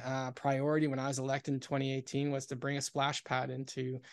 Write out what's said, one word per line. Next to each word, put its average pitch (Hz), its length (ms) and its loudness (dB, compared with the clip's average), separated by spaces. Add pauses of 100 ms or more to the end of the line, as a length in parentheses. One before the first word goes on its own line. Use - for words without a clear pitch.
uh, 131 300 0
priority 147 520 4
when 131 120 0
I 131 100 0
was 131 100 0
elected 135 340 0
in 131 60 2
twenty 135 340 0
eighteen 135 380 0
was 135 160 -2
to 135 80 -6
bring 139 220 -2
a 139 40 -2
splash 143 440 0
pad 127 240 0
into, 131 500 -4 (140)